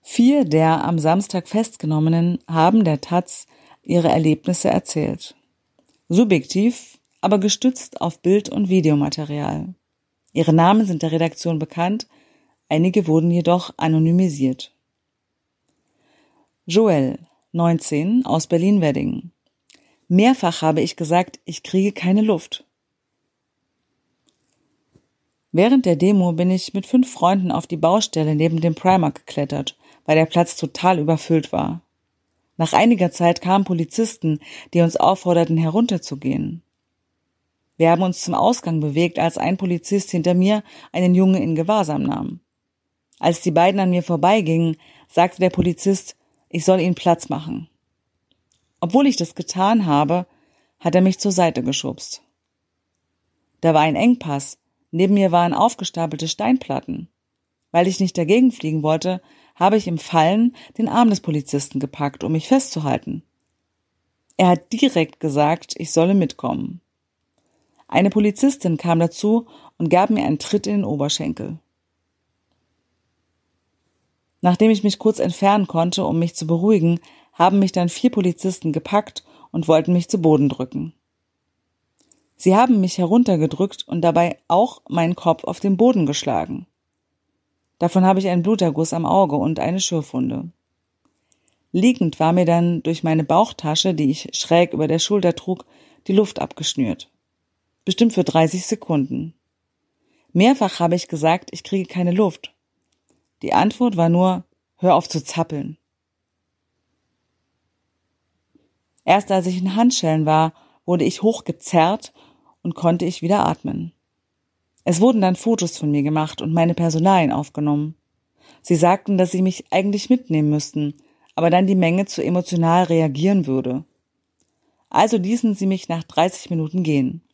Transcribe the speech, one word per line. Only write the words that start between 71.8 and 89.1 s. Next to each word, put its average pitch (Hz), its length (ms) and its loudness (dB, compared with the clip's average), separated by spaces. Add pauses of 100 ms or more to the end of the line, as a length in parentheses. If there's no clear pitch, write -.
Nachdem 180 300 4
ich 208 140 0
mich 202 160 0
kurz 220 180 0
entfernen 196 480 0
konnte, 175 400 -2
um 165 140 -2
mich 170 160 -4
zu 160 100 -8
beruhigen, 170 540 2 (320)
haben 185 260 4
mich 196 140 2
dann 175 160 0
vier 254 220 0
Polizisten 180 600 -2
gepackt 202 520 -4 (260)
und 165 160 -4
wollten 160 260 2
mich 175 160 0
zu 214 100 -2
Boden 156 300 4
drücken. 131 460 -8 (1400)
Sie 185 180 2
haben 233 260 4
mich 180 160 -2
heruntergedrückt 185 920 0
und 170 140 -4
dabei 170 440 2
auch 196 420 0
meinen 170 280 -2
Kopf 165 260 -2
auf - 160 -8
den 196 180 0
Boden 220 300 2
geschlagen. 131 600 -4 (1120)
Davon 185 240 2
habe 190 140 4
ich 196 80 -4
einen 175 160 0
Bluterguss 170 500 0
am 165 140 -4
Auge 175 300 2